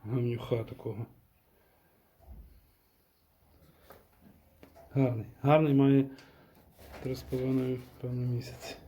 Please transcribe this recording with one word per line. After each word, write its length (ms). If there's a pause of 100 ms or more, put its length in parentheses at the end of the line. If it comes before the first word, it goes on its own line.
Гамнюха 600
такого. 420 (3750)
Гарний. 340 (160)
Гарний, 320
має 300 (960)
три 120
з 80
половиною, 560 (220)
певно, 320
місяці. 440 (120)